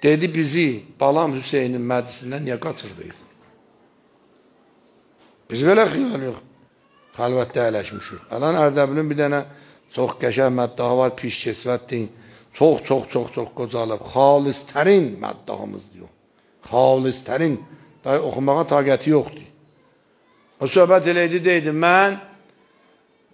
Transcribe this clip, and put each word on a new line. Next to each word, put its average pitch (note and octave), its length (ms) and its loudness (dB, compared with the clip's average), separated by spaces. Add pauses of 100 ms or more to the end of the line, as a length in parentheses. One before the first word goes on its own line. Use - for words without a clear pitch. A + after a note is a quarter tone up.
Dedi, D#3 320 2
"Bizi D3 480 -2 (180)
balam C#3+ 360 2
Hüseynin B2+ 540 -4
məclisindən B2 540 -6
niyə B2 140 -6
qaçırdınız?" F2+ 600 -12 (2250)
Biz A#2+ 120 -4
belə G3+ 300 4
xiyal A#3+ 300 -4
yox. B2 140 -8 (800)
Xəlvətdə B2 520 -2
əyləşmişik. G2 520 -8 (100)
Alan C#3 240 -2
Ərdəbilin D3 560 0
bir C#3+ 60 -2
dənə C#3+ 240 0 (540)
çox B2 160 -2 (100)
qəşəng B2 400 0
məddahı A#2+ 380 -2
var, B2+ 180 2
piş A#2+ 200 -8 (100)
kesvətdir. A#2+ 640 -6 (440)
Çox, D3+ 320 4
çox, C3+ 280 -2
çox, A#2+ 200 -4
çox A#2 220 -8
qocalıb. A2+ 480 -6 (100)
Xalis C#3 600 4
tərin F3 340 4 (140)
məddahımız G2 640 -10 (100)
diyor. - 160 -20 (600)
Xalis C3 540 2
tərin. C#3 320 0 (480)
Dayı C#3 160 0
oxumağa C#3 420 0 (100)
taqəti C#3 380 2
yoxdur. - 360 0 (1120)
O C#3 40 -2
söhbət F3 480 6
elə F3 160 2
idi, F3 160 -2
deydi, E3 280 2
mən F3+ 440 4 (1160)